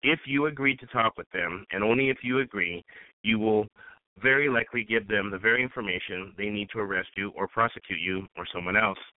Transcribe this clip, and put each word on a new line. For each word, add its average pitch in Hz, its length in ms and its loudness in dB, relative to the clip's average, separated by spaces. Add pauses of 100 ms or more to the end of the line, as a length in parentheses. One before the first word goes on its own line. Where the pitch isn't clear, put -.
If 156 240 2
you 139 200 2
agree 139 300 0
to 127 100 -18
talk 113 300 0
with - 160 -12
them, 90 400 -4
and 98 100 0
only 123 260 4
if 131 140 0
you 127 180 0
agree, 87 440 -4 (380)
you 110 160 2
will 107 280 4 (540)
very 135 280 4
likely 117 360 0
give 107 240 0
them 101 220 0
the 98 80 -6
very 113 240 4
information 95 720 -6
they 104 140 -4
need 104 220 -4
to 113 60 -6
arrest 98 380 -2
you 98 200 -2
or 95 120 -4
prosecute 113 520 0
you 92 260 -2 (100)
or 87 160 -8
someone 90 240 -2
else. 107 220 2 (220)